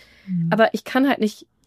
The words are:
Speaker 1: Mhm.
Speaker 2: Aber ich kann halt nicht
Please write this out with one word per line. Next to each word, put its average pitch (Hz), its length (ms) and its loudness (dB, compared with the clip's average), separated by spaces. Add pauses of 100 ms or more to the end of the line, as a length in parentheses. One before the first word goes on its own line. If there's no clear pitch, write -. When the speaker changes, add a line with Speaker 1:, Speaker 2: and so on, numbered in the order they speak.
(280)
Speaker 1:
Mhm. 170 220 -2
Speaker 2:
Aber 220 220 2
ich - 120 -6
kann 269 240 0
halt 247 100 0
nicht - 300 -4 (180)